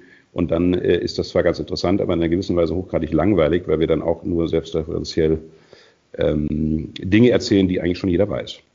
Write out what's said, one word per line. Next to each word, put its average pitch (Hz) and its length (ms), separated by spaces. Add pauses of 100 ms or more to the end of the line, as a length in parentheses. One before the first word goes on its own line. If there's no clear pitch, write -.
(320)
Und 85 200
dann, 90 240
äh, 90 220
ist - 200
das 90 120
zwar 90 120
ganz 82 160
interessant, 92 440
aber 92 120
in 85 60
einer 82 100
gewissen 90 260
Weise 82 200
hochgradig 80 360
langweilig, 82 560
weil 78 120
wir 80 80
dann 80 160
auch 82 200
nur 85 240
selbstreferenziell, 80 920 (760)
ähm, 78 840
Dinge 107 320
erzählen, 95 360
die 90 140
eigentlich 87 160
schon 98 140
jeder 95 180
weiß. 60 300 (160)